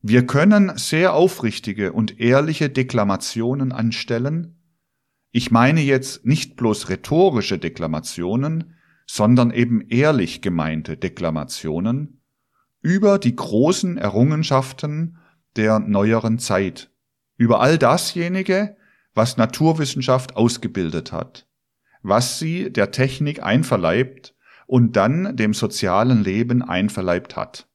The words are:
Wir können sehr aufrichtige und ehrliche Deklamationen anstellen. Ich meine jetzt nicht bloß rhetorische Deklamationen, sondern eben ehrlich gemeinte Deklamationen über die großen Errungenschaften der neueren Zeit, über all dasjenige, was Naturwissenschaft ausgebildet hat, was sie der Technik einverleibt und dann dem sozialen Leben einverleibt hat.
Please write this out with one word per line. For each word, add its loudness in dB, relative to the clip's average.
Wir 4
können 4
sehr 0
aufrichtige 0
und -2
ehrliche 2
Deklamationen -2
anstellen. -4
Ich 0
meine 4
jetzt 0
nicht 0
bloß -2
rhetorische 0
Deklamationen, -6
sondern 4
eben 0
ehrlich 0
gemeinte -4
Deklamationen -6
über 2
die 0
großen 0
Errungenschaften -2
der 2
neueren 0
Zeit, -4
über 2
all 4
dasjenige, 0
was 0
Naturwissenschaft 0
ausgebildet -2
hat, -12
was 2
sie -4
der 0
Technik -2
einverleibt 0
und 4
dann 0
dem 0
sozialen 0
Leben 0
einverleibt -2
hat. -10